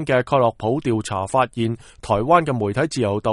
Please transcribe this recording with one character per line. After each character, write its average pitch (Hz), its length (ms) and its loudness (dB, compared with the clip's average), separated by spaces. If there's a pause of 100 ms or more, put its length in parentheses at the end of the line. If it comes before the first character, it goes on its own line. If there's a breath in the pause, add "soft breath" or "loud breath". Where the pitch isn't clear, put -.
嘅 127 180 2
蓋 139 160 0
洛 117 200 4
普 117 240 -2
調 110 200 0
查 98 240 -4
發 127 280 0
現， 113 200 -2 (280 loud breath)
台 107 140 0
灣 160 280 2
嘅 147 80 -2
媒 104 220 -2
體 135 140 0
自 135 120 -6
由 104 220 0
度 113 100 0